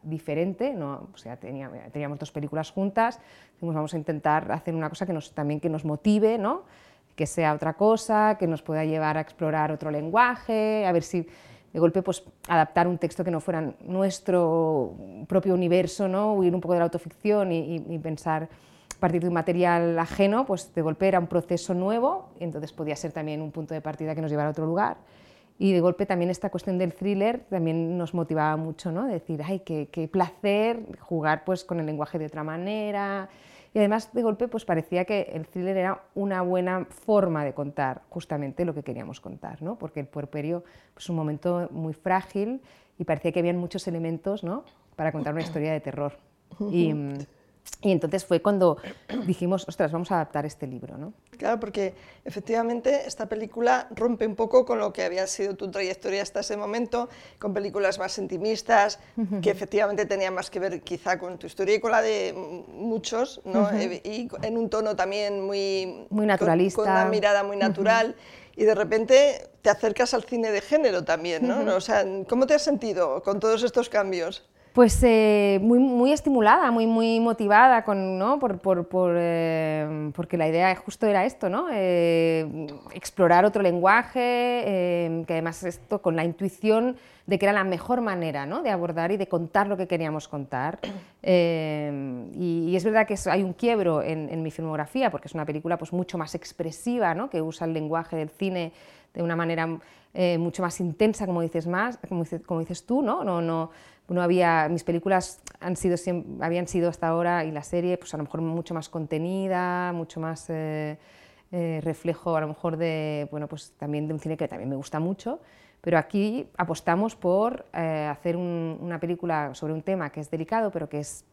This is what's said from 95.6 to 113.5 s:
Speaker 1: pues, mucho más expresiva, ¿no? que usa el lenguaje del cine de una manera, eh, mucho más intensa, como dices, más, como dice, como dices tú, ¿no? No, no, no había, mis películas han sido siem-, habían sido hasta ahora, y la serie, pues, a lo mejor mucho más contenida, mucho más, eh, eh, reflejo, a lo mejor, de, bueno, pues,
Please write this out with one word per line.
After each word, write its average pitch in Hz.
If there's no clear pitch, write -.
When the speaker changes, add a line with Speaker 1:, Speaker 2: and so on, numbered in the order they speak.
Speaker 1:
pues, 165
mucho 180
más 156
expresiva, 175
¿no? 240
que 165
usa 160
el 160
lenguaje 160
del 156
cine 180
de 175
una 170
manera, 165
eh, 175
mucho 170
más 175
intensa, 202
como 175
dices, 165
más, 202
como 175
dice, 165
como 170
dices 165
tú, 254
¿no? 285
No, 175
no, 165
no 180
había, 170
mis 165
películas 180
han 175
sido 175
siem-, 175
habían 170
sido 175
hasta 170
ahora, 170
y 160
la 147
serie, 180
pues, -
a 151
lo 156
mejor 160
mucho 165
más 156
contenida, 180
mucho 165
más, 160
eh, 156
eh, 165
reflejo, 165
a 156
lo 156
mejor, 160
de, 156
bueno, 151
pues, -